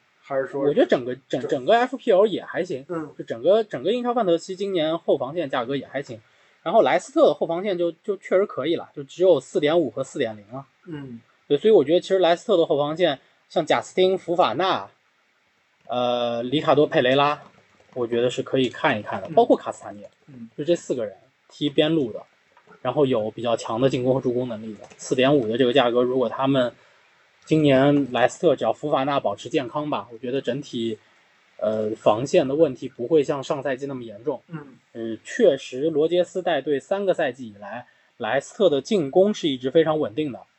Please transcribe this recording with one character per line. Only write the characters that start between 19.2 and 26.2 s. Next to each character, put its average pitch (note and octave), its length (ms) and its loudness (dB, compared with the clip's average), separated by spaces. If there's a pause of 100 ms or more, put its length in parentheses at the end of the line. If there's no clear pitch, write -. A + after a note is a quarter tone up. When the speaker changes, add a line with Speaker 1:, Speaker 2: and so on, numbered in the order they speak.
Speaker 2:
的， F#2 60 -12
Speaker 1:
嗯。 D#3+ 60 -12
Speaker 2:
包 A#3 120 6
括 C4+ 100 4
卡 - 160 -10
斯 - 100 -16
塔 G#2 100 -14
涅， G2+ 180 -18 (160)
Speaker 1:
嗯。 A#2+ 320 -20
Speaker 2:
就 D3+ 60 -6
这 E3 120 2
四 - 180 -8
个 A#2 120 -4
人 G2+ 80 -12 (340)
踢 - 220 -6
边 D#3 240 2
路 C3 180 -2
的， - 100 -14 (600)
然 B2+ 100 -2
后 C#3+ 140 4
有 A2+ 240 0
比 A2+ 100 -16
较 A#2 160 0
强 A2+ 240 -6
的 C3+ 80 2
进 C3 140 0
攻 B2+ 100 2
和 C3 80 2
助 B2 120 -2
攻 B2 160 -4
能 A2 140 -10
力 A2 120 -12
的。 G2 60 -18 (180)
四 - 160 -6
点 C3 200 4
五 B2 140 2
的 A2+ 80 -2
这 B2+ 80 4
个 A#2+ 80 4
价 A#2+ 180 4
格， B2 120 2
如 B2+ 160 0
果 A#2+ 100 0